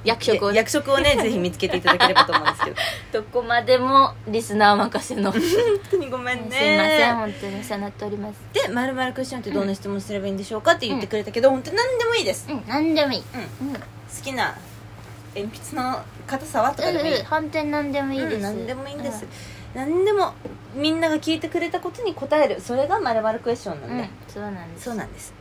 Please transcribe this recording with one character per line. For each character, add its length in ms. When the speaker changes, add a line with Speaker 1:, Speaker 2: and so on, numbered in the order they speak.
Speaker 1:
役 200
職 240
を 40
ね。 60
Speaker 2:
役 140
職 200
を 60
ね、 200
Speaker 1:
<laughs> 40
Speaker 2:
ぜ 80
ひ 80
見 140
つ 80
け 100
て 80
い 40
た 120
だ 60
け 80
れ 80
ば 100
と 60
思 120
う 0
ん 80
で 60
す 80
け 60
ど。 500
Speaker 1:
ど 20
こ 200
ま 180
で 160
も 380
リ 140
ス 140
ナ 180
ー 20
任 320
せ 80
の。 140
Speaker 2:
<laughs> 20
本 80
当 60
に 120
ご 80
め 160
ん 160
ね。 80
Speaker 1:
す 80
い 100
ま 100
せ 220
ん、 100
本 160
当 120
に 140
お 40
世 100
話 40
に 60
な 60
っ 20
て 140
お 40
り 80
ま 160
す。 60
Speaker 2:
で、 160
〇 280
〇 180
ク 80
エ 40
ス 40
チ 60
ョ 20
ン 40
っ 20
て 80
ど 120
ん 40
な 80
質 120
問 140
す 100
れ 80
ば 60
い 40
い 20
ん 60
で 60
し 120
ょ 20
う 60
か 80
っ 80
て 80
言 100
っ 40
て 40
く 100
れ 80
た 80
け 80
ど、 100
Speaker 1:
う 20
ん。 60
Speaker 2:
本 80
当 60
に 60
何 220
で 60
も 100
い 60
い 40
で 80
す。 160
Speaker 1:
う 40
ん、 140
何 280
で 100
も 80
い 40
い。 60
Speaker 2:
う 20
ん。 40
Speaker 1:
う 60
ん。 20
Speaker 2:
好 60
き 100
な 220
鉛 240
筆 200
の 220
硬 220
さ 160
は 80
と 100
か 100
で 60
も 80
い 20
い。 60
Speaker 1:
う 40
ん、 20
う 20
ん、 40
本 260
当 100
に 100
何 200
で 100
も 120
い 40
い 40
で 100
す。 20
Speaker 2:
う 60
ん、 20
何 240
で 80
も 140
い 60
い 20
ん 80
で 80
す。 120
Speaker 1:
う 40
ん。 20
Speaker 2:
何 280
で 100
も、 200
み 160
ん 100
な 120
が 60
聞 180
い 40
て 80
く 120
れ 100
た 100
こ 120
と 100
に 140
答 280
え 40
る。 120
そ 160
れ 120
が 120
〇 220
〇 180
ク 120
エ 40
ス 80
チ 60
ョ 60
ン 60
な 60
ん 100
で。 60
Speaker 1:
う 40
ん、 20
そ 120
う 60
な 40
ん 240
で 60
す。 60
Speaker 2:
そ 80
う 20
な 80
ん 100
で 60
す。 220